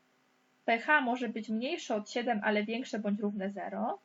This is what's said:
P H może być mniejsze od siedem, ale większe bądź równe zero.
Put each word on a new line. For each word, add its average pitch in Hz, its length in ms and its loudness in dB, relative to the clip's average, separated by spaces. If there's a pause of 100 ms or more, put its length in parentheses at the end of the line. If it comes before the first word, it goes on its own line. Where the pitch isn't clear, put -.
(640)
P 226 140 4
H 302 220 6
może 247 280 0
być 226 200 -6
mniejsze 247 460 -2
od 214 140 -4
siedem, 233 340 0
ale 208 200 4
większe 226 360 -4
bądź 208 200 0
równe 202 300 -2
zero. 202 560 -4